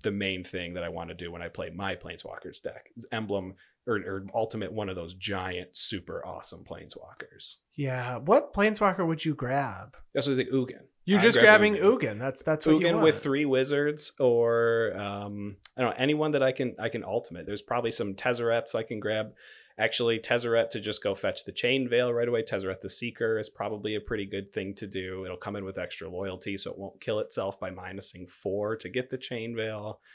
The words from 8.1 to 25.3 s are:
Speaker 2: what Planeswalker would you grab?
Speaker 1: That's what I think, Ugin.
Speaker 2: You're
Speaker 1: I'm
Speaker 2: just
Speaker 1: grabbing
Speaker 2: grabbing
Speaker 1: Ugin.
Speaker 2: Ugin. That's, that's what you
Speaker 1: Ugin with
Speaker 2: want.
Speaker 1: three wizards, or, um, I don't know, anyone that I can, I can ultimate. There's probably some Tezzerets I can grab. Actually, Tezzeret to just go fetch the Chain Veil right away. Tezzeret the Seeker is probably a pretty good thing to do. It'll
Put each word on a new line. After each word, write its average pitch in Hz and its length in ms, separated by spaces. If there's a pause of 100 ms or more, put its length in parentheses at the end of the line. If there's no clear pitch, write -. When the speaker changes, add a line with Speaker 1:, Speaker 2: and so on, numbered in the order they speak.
Speaker 2:
what 196 360
Planeswalker 202 520
would 165 180
you 156 100
grab? 123 640 (180)
Speaker 1:
That's 135 140
what 139 60
I - 20
think, 127 140
Ugin. 131 320 (220)
Speaker 2:
You're 196 140
Speaker 1:
I'm 185 60
Speaker 2:
just 233 160
Speaker 1:
grabbing 214 340
Speaker 2:
grabbing 196 240
Speaker 1:
Ugin. 110 160
Speaker 2:
Ugin. 104 60
That's, 135 220
that's 156 220
what 156 160
you 175 60
Speaker 1:
Ugin 170 160
with 156 140
Speaker 2:
want. - 80
Speaker 1:
three 143 200
wizards, 143 760
or, 117 760
um, 101 600 (200)
I - 40
don't 120 100
know, - 80
anyone 151 340
that 135 120
I 131 80
can, 127 260
I 113 120
can 113 120
ultimate. 95 420
There's 101 180
probably 120 280
some 104 240
Tezzerets 117 640
I 113 80
can 110 160
grab. 107 320 (480)
Actually, 113 400
Tezzeret 117 500
to 113 100
just 104 220
go 120 140
fetch - 280
the - 60
Chain 127 380
Veil 120 240
right 120 160
away. 117 160
Tezzeret 92 380
the 95 80
Seeker 113 500
is 107 80
probably 107 480
a 104 40
pretty 104 260
good 98 260
thing 98 240
to 110 100
do. 92 380
It'll 92 120